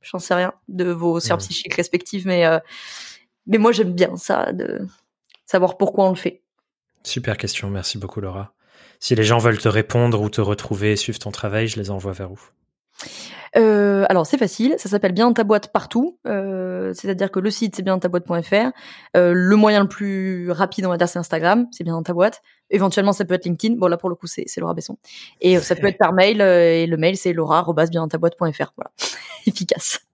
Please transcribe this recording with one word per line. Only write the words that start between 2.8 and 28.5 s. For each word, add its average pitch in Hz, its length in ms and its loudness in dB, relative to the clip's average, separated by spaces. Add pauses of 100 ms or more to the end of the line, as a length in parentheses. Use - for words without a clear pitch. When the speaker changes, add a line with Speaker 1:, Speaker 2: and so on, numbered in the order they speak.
Speaker 1:
mais 220 120 2
moi, 226 140 6
j'aime 185 200 0
bien 175 240 2
ça, - 380 -2
de - 260 -6 (640)
savoir 185 320 0
pourquoi 196 300 2
on 190 40 4
le 185 60 -2
fait. - 240 -6 (640)
Speaker 2:
Super 117 340 -4
question, - 340 -6
merci 98 280 -6
beaucoup 98 220 -10
Laura. 98 320 -10 (460)
Si - 160 0
les 110 80 2
gens 113 160 4
veulent 110 200 2
te - 100 2
répondre 113 520 2
ou 104 80 -2
te 113 120 -2
retrouver, 104 560 0
suivre - 240 -6
ton 107 100 -10
travail, 110 380 -4
je 107 100 -8
les 101 120 -8
envoie 98 220 -6
vers 92 200 -10
où ? 98 80 -20 (1160)
Speaker 1:
Euh, 202 520 4
alors 175 180 4
c'est 277 120 0
facile, 247 380 0
ça - 120 -8
s'appelle 196 240 0
Bien 233 200 4
ta 226 120 2
boîte 208 280 0
partout, 240 540 -2
euh, 190 680 -6
c'est-à-dire 190 360 -4
que 190 80 -2
le 196 120 0
site 202 260 -4
c'est 190 60 -8
bien 190 160 0
ta 180 100 -2
boîte 175 180 -2
point 170 160 -2
F - 80 -8
R, 226 220 2 (440)
euh, 175 180 6
le 185 220 4
moyen 214 260 6
le 196 60 2
plus 190 640 -6
rapide 185 340 -2
on 185 40 0
va 175 100 0
dire 175 100 2
c'est 175 100 -4
Instagram, 175 520 0
c'est - 140 -12
Bien 165 180 -4
ta 180 100 -6
boîte, 180 300 0 (280)
éventuellement 196 420 2
ça 190 120 -2
peut 175 100 0
être 180 100 -4
LinkedIn, 220 320 -2
bon 190 100 0
là 170 100 2
pour 180 140 -4
le 170 40 -4
coup 175 120 -16
c'est, - 200 -10
c'est - 140 -10
Laura 170 140 -4
Besson, - 240 -10 (420)
et, 180 160 4
euh, 170 40 4
ça 175 160 -2
peut 196 100 0
être 196 120 0
par 175 140 4
mail, 208 300 4
euh, 170 400 6
et 165 40 0
le 165 100 0
mail 170 200 2
c'est 185 160 -2
laura 160 280 2
arobase 165 300 0
bien 165 180 -2
ta 165 100 -4
boîte 170 180 0
point 165 160 -2